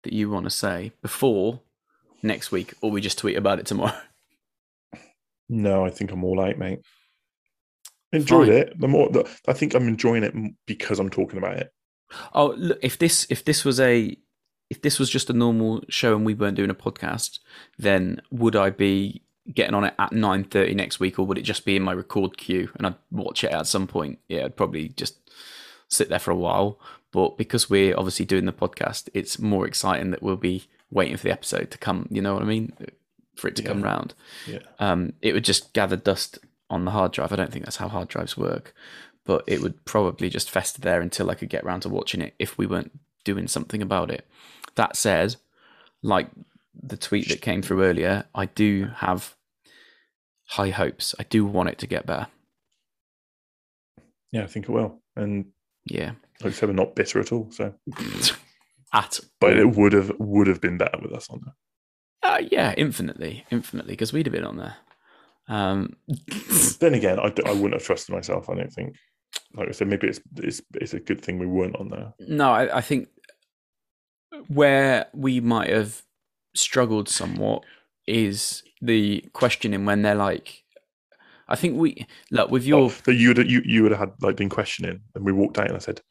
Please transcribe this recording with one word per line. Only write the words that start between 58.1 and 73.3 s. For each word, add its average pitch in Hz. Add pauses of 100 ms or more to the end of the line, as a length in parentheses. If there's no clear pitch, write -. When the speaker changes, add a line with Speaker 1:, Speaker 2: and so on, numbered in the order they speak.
Speaker 1:
At - (200)
Speaker 2:
but 104
Speaker 1:
all. 104
Speaker 2:
it 107
would 101
have, 98
would 101
have 87
been 90
better -
with -
us -
on -
there. 135 (680)
Speaker 1:
Uh, -
yeah, -
infinitely, -
infinitely, -
'cause 110
we'd 156
have -
been 85
on -
there. - (720)
Um, 98
<laughs> -
Speaker 2:
Then 160
again, 98
I 104
d-, -
I 104
wouldn't 101
have -
trusted 92
myself, 92
I 90
don't 90
think. 90 (580)
Like -
I -
said, 101
maybe 101
it's, 107 (160)
it's, - (140)
it's -
a 160
good -
thing 90
we 90
weren't 92
on 95
there. 113
Speaker 1:
No, 147
I, 117
I -
think - (1400)